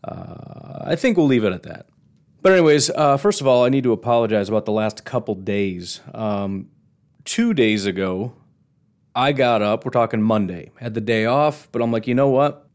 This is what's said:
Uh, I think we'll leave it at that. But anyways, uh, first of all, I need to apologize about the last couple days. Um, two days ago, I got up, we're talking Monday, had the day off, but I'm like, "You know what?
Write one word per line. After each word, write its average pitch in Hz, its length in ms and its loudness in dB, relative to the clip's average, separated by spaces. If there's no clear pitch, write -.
Uh, - 760 -16
I 165 140 -2
think 233 180 0
we'll 160 120 4
leave 120 180 4
it 92 80 2
at 90 100 -10
that. - 220 -16
But 190 100 6
anyways, 156 380 6
uh, 143 260 2
first 196 240 0
of 139 80 0
all, 123 160 6
I 123 60 4
need 135 160 0
to 120 80 2
apologize 110 560 0
about 107 160 -2
the 107 80 -4
last 107 320 -4
couple 117 280 -6
days. 95 680 -6
Um, 98 540 -6
two 233 300 -2
days 107 320 2
ago, 95 480 -4
I 131 160 0
got 120 300 2
up, 104 240 -2
we're 123 60 -6
talking 113 300 0
Monday, 104 560 -2
had 120 160 -10
the 113 60 -4
day 110 260 0
off, 143 460 0
but 117 100 -4
I'm 117 120 0
like, 110 120 -2
"You 123 100 0
know 139 120 2
what? 143 480 0